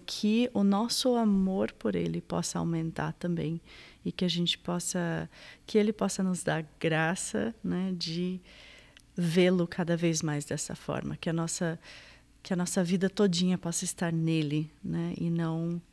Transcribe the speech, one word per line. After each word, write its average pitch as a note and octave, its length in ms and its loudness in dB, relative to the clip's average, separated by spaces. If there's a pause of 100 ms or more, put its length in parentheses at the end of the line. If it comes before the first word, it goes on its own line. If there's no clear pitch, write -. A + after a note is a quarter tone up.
que A3+ 480 2
o G3+ 100 2
nosso A3+ 520 2
amor G3+ 580 2
por G#3 220 -4
ele E3+ 260 -2
possa F3 380 -4
aumentar E3 540 -2
também E3 460 -4 (460)
e F3 60 -4
que - 120 -4
a F3+ 40 2
gente E3+ 300 0
possa, E3+ 720 -4 (360)
que - 120 0
ele G#3 140 6
possa G3 320 -2
nos F#3 200 -2
dar D#3 220 0 (140)
graça, E3+ 720 0 (100)
né, F#3 340 -2
de F3 420 -4 (760)
vê-lo F3 520 4
cada E3+ 300 0
vez E3 240 2
mais D3 240 -2
dessa - 300 -4
forma, C#3+ 420 -4
que - 120 -4
a E3 40 0
nossa, E3 460 -2 (600)
que - 120 -6
a - 20 2
nossa F3 280 0
vida F#3 260 2
todinha F3+ 480 2
possa E3+ 260 -4
estar E3+ 300 -2
nele, D#3+ 580 0 (120)
né, E3+ 340 -2
e E3+ 120 -2
não E3 520 -2 (120)